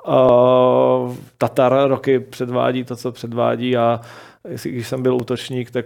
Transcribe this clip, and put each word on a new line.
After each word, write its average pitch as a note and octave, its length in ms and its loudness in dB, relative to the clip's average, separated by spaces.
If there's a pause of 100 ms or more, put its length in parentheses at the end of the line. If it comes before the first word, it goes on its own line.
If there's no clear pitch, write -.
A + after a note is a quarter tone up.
A C3+ 120 0 (1200)
Tatar C3 500 2
roky C3 320 0
předvádí B2 640 -4
to, B2 120 -10
co B2 160 -8
předvádí, A#2+ 680 -4
a A#2 240 0 (480)
jestli, B2 220 -10
když A#2+ 160 -10
jsem C3 160 -8
byl B2+ 120 0
útočník, B2 560 -8
tak A#2+ 140 -6